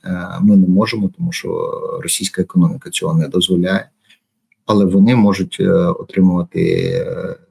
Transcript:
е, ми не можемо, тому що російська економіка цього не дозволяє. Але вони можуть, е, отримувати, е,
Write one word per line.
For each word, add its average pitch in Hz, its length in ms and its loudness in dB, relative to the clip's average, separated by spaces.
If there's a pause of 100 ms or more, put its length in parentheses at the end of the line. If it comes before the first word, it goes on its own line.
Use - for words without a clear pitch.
е, 90 240 -6 (120)
ми 104 160 2
не 92 100 6
можемо, 101 520 0
тому 170 140 -4
що 82 480 -6 (220)
російська - 400 -4
економіка 87 480 0
цього 82 240 -2
не 80 140 2
дозволяє. 90 600 0 (800)
Але 104 180 4
вони 98 320 4
можуть, 95 440 2
е, 95 120 2
отримувати, 87 1000 0 (320)
е, - 300 -8 (140)